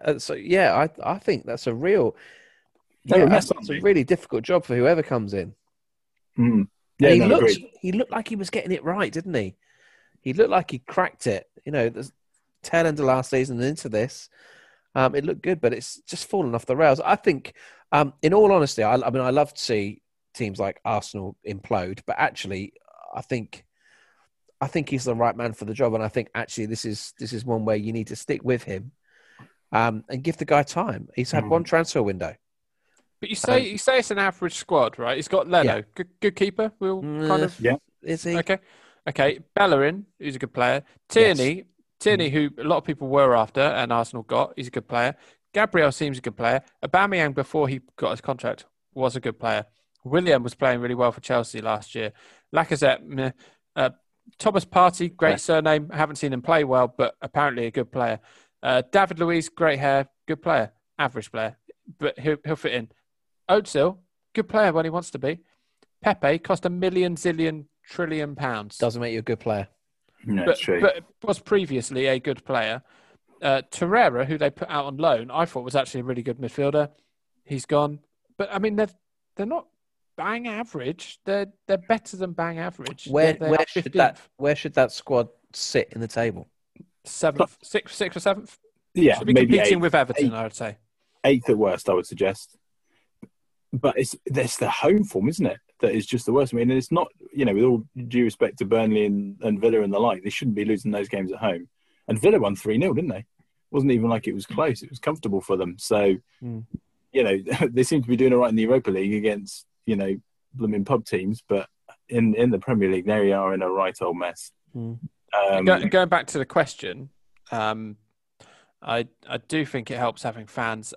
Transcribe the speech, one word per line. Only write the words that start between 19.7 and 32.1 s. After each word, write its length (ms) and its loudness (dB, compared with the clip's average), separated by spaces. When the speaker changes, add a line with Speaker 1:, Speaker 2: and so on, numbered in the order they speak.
Speaker 1:
teams 260 -6
like 240 -4
Arsenal 500 -6
implode, 580 -6
but 120 -6
actually, 560 -6
I 80 -10
think, 420 -8
I 60 -4
think 240 -4
he's 140 -4
the 100 -2
right 220 0
man 180 -6
for 100 -12
the 100 -8
job, 200 0
and 100 -2
I 40 -2
think 260 -6
actually 320 -6
this 180 -6
is, 340 -10
this 140 -10
is 120 -8
one 200 -2
where 120 0
you 160 -4
need 160 -6
to 80 -12
stick 280 -6
with 180 0
him, 300 -10
um, 360 2
and 140 -8
give 140 -4
the 80 -6
guy 180 4
time. 540 -6
He's 160 -4
had 120 0
Speaker 2:
Mm. 40 -6
Speaker 1:
one 160 2
transfer 380 0
window. 320 -4